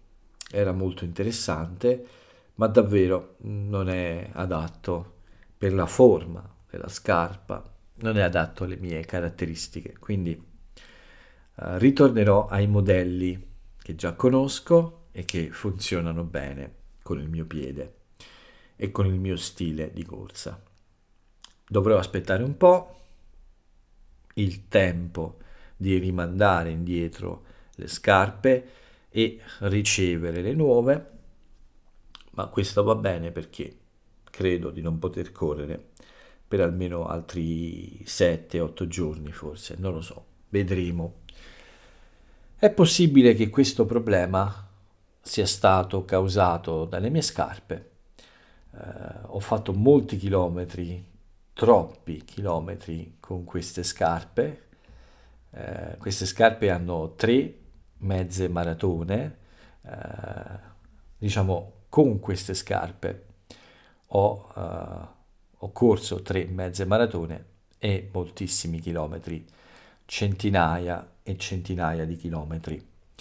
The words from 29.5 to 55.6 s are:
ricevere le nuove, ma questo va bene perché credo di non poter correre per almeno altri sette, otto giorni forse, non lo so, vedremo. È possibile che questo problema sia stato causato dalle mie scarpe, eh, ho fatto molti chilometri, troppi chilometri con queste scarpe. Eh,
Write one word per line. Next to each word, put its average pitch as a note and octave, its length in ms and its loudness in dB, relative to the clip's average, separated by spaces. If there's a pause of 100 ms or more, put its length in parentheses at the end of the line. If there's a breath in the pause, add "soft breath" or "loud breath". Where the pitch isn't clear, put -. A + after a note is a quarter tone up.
ricevere F2+ 840 0
le G#2+ 120 -2
nuove, C3+ 560 4 (1200)
ma G2 160 -8
questo G#2 360 0
va G#2+ 120 4
bene F2 360 -4
perché - 460 -12 (460)
credo F2 480 -2
di E2 100 -10
non E2 180 -2
poter F2+ 320 -6
correre D2 580 -6 (580 loud breath)
per G2 140 0
almeno F2 440 -2
altri E2 1000 -6
sette, E2+ 540 0
otto E2+ 280 -4
giorni D#2+ 440 -6
forse, D#2 460 -14
non F#2 160 -4
lo D#2+ 80 -6
so, - 240 -16 (240)
vedremo. F2+ 720 -2 (1400 soft breath)
È G#3+ 120 8
possibile D3+ 640 8
che G#2 160 2
questo C3 360 4
problema G2+ 840 0 (520)
sia - 240 -2
stato F#2+ 580 2
causato F2+ 800 0
dalle F#2 240 -4
mie D#3 120 0
scarpe, - 680 -6 (840 soft breath)
eh, - 500 -16
ho - 160 -8
fatto G#2+ 340 -2
molti A#2 440 4
chilometri, F2+ 840 -2 (500)
troppi F2 680 2
chilometri F2 960 -8
con F2+ 240 -10
queste F2 400 -8
scarpe. - 840 -4 (840 soft breath)
Eh, - 460 -12